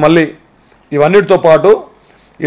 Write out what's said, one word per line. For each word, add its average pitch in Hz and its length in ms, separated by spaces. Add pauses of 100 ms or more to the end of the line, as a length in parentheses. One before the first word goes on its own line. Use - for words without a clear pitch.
మళ్ళీ. 160 220 (720)
ఇవన్నిటితో 180 400 (100)
పాటు 160 240 (720)
ఈ 151 40